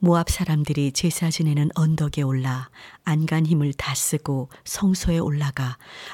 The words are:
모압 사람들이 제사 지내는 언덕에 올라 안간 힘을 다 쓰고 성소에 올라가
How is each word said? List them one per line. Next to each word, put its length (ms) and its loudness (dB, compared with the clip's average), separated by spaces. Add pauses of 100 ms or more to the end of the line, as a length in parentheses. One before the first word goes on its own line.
모압 280 4
사람들이 640 0
제사 360 0
지내는 460 0
언덕에 460 0
올라 480 -2 (340)
안간 420 2
힘을 280 2
다 200 -6
쓰고 560 -4 (140)
성소에 560 0
올라가 580 -2 (360)